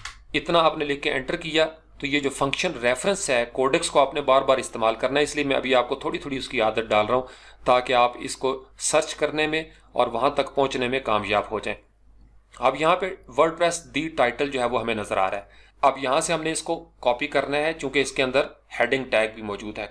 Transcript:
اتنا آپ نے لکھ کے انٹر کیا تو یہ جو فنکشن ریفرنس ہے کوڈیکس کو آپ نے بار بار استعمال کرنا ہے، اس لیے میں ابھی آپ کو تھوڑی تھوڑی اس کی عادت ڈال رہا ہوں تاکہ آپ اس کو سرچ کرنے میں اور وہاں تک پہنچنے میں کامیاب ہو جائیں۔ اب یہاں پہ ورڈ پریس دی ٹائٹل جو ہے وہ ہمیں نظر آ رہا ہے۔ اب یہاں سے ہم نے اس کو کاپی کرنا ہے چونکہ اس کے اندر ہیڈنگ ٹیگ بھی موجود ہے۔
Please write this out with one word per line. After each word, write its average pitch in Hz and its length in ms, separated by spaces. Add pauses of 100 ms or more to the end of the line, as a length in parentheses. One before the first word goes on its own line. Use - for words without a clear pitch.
(340)
اتنا 170 260
آپ 156 180
نے 151 80
لکھ 143 160
کے 151 120
انٹر 135 220
کیا 160 300 (340)
تو 143 80
یہ 143 120
جو 135 100
فنکشن 143 420 (100)
ریفرنس 147 480
ہے 120 220
کوڈیکس 135 380
کو 151 100
آپ 135 140
نے 147 80
بار 131 200
بار 131 160
استعمال 113 380
کرنا 131 240
ہے، 151 40
اس 143 120
لیے 143 80
میں 135 120
ابھی 127 200
آپ 120 140
کو 127 60
تھوڑی 160 220
تھوڑی 135 200
اس 123 120
کی 123 120
عادت 110 180 (100)
ڈال 107 160
رہا 117 100
ہوں 127 80 (420)
تاکہ 127 280
آپ 120 260
اس - 180
کو 131 260 (140)
سرچ - 380
کرنے 151 320
میں 156 160 (280)
اور 123 160
وہاں 117 220
تک - 260
پہنچنے 135 320
میں 131 120
کامیاب 104 520
ہو 104 80
جائیں۔ 104 220 (800)
اب 131 200
یہاں 165 160
پہ 185 180 (240)
ورڈ 165 200
پریس 165 380
دی 156 140
ٹائٹل 139 420
جو 131 80
ہے 123 60
وہ 120 160
ہمیں 113 140
نظر 104 220
آ 95 140
رہا 101 60
ہے۔ 101 60 (380)
اب 131 160
یہاں 135 240
سے 170 120
ہم 160 100
نے 160 80
اس 151 120
کو 165 260 (120)
کاپی 127 260
کرنا 139 300
ہے 156 160
چونکہ 143 260
اس 127 120
کے 139 120
اندر 131 180 (380)
ہیڈنگ 127 240
ٹیگ 110 320
بھی 113 60
موجود 107 360
ہے۔ 104 140